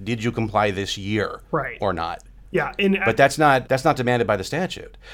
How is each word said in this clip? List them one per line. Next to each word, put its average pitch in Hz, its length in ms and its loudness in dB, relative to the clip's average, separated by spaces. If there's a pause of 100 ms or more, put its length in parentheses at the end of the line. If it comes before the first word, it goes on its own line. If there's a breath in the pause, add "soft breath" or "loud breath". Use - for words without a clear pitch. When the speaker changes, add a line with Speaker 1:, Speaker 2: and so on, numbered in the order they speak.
Speaker 1:
Did 107 200 -4
you 117 80 0
comply 107 400 0
this 95 260 -4
year 101 440 -2 (100)
Speaker 2:
Right. 131 280 -4
Speaker 1:
or 98 140 0
not? 82 300 -6 (280)
Speaker 2:
Yeah, 147 260 -2
and 196 280 2
Speaker 1:
But 202 100 2
that's 139 220 4
not, 135 320 4
that's 131 160 0
not 143 100 4
demanded 120 320 2
by 104 80 2
the 95 80 -4
statute. - 540 -6 (160 loud breath)